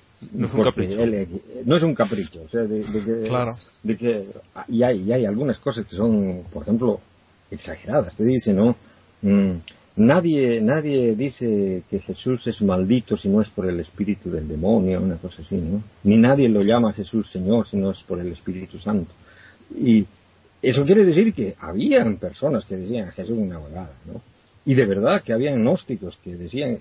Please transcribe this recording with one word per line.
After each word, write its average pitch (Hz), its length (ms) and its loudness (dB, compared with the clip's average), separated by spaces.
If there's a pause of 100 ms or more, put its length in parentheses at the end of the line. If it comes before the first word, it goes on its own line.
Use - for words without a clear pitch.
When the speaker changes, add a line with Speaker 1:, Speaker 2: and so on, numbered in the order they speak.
(340)
Speaker 1:
No 123 140 -2
es - 60 -8
un - 100 -4
Speaker 2:
porque 120 240 -2
Speaker 1:
capricho. 101 160 -4
Speaker 2:
él, 104 240 -2 (380)
no 151 120 4
es 160 60 0
un 156 120 0
capricho, 101 480 -4
o 78 60 -20
sea, 117 140 -4
de, 107 200 -4
de 104 200 -4 (200)
que, 110 40 -4
Speaker 3:
Claro. 120 280 -2 (280)
Speaker 2:
de 107 140 -2
que, 113 280 -2 (440)
y 117 140 2
hay, 120 180 2
y 101 100 0
hay 123 140 2
algunas 110 340 -2
cosas 117 260 -6
que - 100 -16
son, 98 560 0
por - 120 -10
ejemplo, 110 360 0 (520)
exageradas. 87 640 -4
Te 107 80 -4
dice, 117 300 2
¿no? 110 220 4 (460)
Mm, 98 360 2 (400)
nadie, 135 640 4
nadie 135 540 2
dice 104 760 -2
que 98 100 -4
Jesús 120 480 -4
es 113 140 -4
maldito 101 560 2
si - 100 -6
no 104 140 4
es 104 80 -2
por 92 200 -4
el 87 120 -2
espíritu 92 500 -4
del 78 160 -6
demonio, 92 540 0
una 90 160 -2
cosa 87 240 -14
así, 92 160 -6
¿no? 90 260 -4 (200)
Ni 104 140 6
nadie 131 300 6
lo 104 140 4
llama 110 300 4
a - 20 -4
Jesús 107 360 -4
Señor 101 380 0
si - 100 -6
no 98 140 0
es 92 120 -10
por 90 180 -6
el 90 100 -6
Espíritu 92 480 -10
Santo. 101 320 -4 (680)
Y 110 280 4 (560)
eso 131 240 2
quiere 202 200 6
decir 185 280 4
que 107 260 -6
habían 202 580 0
personas 113 480 -4
que 95 120 -8
decían, 95 340 -6
"Jesús 95 260 -8
es 110 60 0
una 87 160 -6
huevada", 78 320 -14 (140)
¿no? - 160 -16 (440)
Y 135 100 2
de 123 100 6
verdad 104 360 2
que 113 120 -4
habían 127 280 0
gnósticos 113 640 -2
que 87 140 -12
decían, 117 440 -8